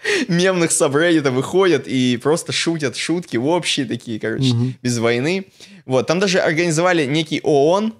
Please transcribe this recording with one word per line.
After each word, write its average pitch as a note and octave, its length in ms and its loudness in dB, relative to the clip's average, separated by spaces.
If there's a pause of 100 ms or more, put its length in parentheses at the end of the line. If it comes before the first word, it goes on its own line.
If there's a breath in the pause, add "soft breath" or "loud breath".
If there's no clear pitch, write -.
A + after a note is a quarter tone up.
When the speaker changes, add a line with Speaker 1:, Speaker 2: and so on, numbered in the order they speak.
(280 loud breath)
Speaker 1:
мемных F3 460 0
сабреддита D3+ 580 2
выходят D#3+ 560 2
и B2 340 0
просто D3+ 300 0
шутят D3 460 -2
шутки E3+ 400 -4
общие D3 480 0
такие, A#2 340 -8
короче, A#2+ 340 -2
Speaker 2:
Мгм. A#2+ 280 0
Speaker 1:
без B2 160 -4
войны. B2+ 480 0 (400 loud breath)
Вот, C3 220 0
там E3 120 0
даже F#3+ 200 2
организовали E3 680 2
некий D3+ 380 -2
оон, E3+ 560 2